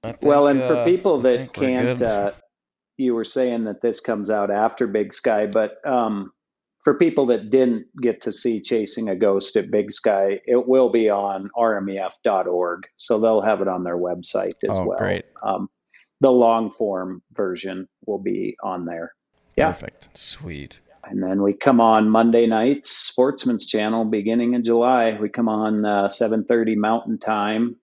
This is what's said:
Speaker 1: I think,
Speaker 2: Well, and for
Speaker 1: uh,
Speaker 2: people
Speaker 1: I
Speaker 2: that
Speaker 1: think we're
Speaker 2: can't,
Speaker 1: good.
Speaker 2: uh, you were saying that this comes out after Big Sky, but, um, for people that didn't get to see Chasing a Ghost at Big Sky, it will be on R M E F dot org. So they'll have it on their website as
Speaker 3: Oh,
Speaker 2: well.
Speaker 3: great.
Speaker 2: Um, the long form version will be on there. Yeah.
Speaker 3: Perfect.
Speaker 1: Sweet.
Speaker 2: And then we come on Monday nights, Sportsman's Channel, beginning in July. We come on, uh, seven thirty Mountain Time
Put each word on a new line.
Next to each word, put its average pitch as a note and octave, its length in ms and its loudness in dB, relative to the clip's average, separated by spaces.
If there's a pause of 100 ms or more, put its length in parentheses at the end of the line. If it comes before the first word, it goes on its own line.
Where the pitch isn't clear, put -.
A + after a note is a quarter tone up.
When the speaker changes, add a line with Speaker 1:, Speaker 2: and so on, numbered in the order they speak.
Speaker 1:
I A2+ 100 -10
think, - 100 -12
Speaker 2:
Well, C#3+ 240 6
and C3+ 160 4
for B2+ 140 2
Speaker 1:
uh, A#2+ 80 0
Speaker 2:
people F3+ 340 2
Speaker 1:
I A#2+ 40 -4
Speaker 2:
that B2 140 4
Speaker 1:
think C3 200 -8
we're C#3+ 100 -2
Speaker 2:
can't, B2+ 320 0
Speaker 1:
good. B2 60 0
Speaker 2:
uh, G2+ 260 0 (680)
you B2+ 180 0
were A2+ 100 -4
saying A#2+ 400 -2
that G#2 160 -8
this A#2 200 -2
comes G#2 280 -4
out G2+ 220 0
after A2 360 0
Big G2+ 260 -2
Sky, G#2+ 340 0
but, G#2+ 380 -2
um, A2 460 -2 (540)
for D3 120 4
people D#3+ 280 4
that A2 240 0
didn't B2 380 2 (140)
get A#2 200 -2
to A2 100 -6
see A2 300 -4
Chasing A2 480 -4
a F#2+ 80 -2
Ghost G2 400 2
at F#2 120 -2
Big G2+ 220 0
Sky, G2 560 0
it B2 180 2
will B2+ 240 4
be A2 200 2
on G2+ 480 -2
R A2+ 180 2
M G2 140 -6
E G2 100 -6
F F#2 240 -8
dot F#2+ 240 0
org. F2+ 360 -2 (120)
So - 240 -2
they'll A2 220 4
have G#2 180 0
it G2 80 0
on F2+ 160 -4
their F2 140 -4
website F2+ 560 -4 (100)
as G2+ 140 -2
Speaker 3:
Oh, F#2 80 -2
Speaker 2:
well. F#2 120 -2
Speaker 3:
great. F#2 280 -4 (180)
Speaker 2:
Um, G2 260 -4 (520)
the C3+ 100 6
long A2+ 400 4
form F#2 500 -6 (120)
version F#2+ 560 -6 (180)
will G2+ 120 -4
be G2 440 -6
on F2+ 220 -6
there. E2 260 -10 (460)
Yeah. D3+ 160 2
Speaker 3:
Perfect. - 340 -14 (100)
Speaker 1:
Sweet. - 640 -12 (240)
Speaker 2:
And - 180 -8
then F#2+ 220 -2
we G2+ 80 2
come A#2 300 4
on A2 280 6
Monday A#2 380 4
nights, A#2+ 420 0
Sportsman's - 800 0
Channel, A2 380 -2
beginning A2+ 480 0
in A#2+ 100 -2
July. A#2 560 2
We G#2 80 -2
come A2+ 220 -2
on, G#2+ 360 0
uh, G2+ 220 2
seven A2 380 0
thirty A2+ 320 2
Mountain A2 420 -2
Time A2 640 -2